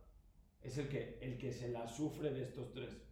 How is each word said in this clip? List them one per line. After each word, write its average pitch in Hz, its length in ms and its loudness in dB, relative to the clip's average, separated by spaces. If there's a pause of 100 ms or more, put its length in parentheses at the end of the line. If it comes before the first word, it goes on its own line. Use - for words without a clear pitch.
(640)
es 127 160 -2
el 143 100 2
que, - 320 0
el 123 180 0
que 127 140 0
se 120 160 -2
la 120 180 2
sufre 147 440 4
de 131 120 4
estos 120 300 -2
tres. - 240 -4 (160)